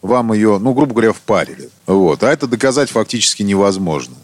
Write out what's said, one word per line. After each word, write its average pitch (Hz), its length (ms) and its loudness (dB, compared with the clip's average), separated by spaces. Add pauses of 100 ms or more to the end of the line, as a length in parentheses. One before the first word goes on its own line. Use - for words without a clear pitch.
вам 113 300 0
её, 107 260 2
ну, 120 160 0
грубо 139 180 0
говоря, 110 200 2
впарили. 82 580 -4 (160)
Вот. 90 360 2
А 110 80 2
это 143 160 -2
доказать 127 440 0
фактически 110 520 -2
невозможно. 95 800 0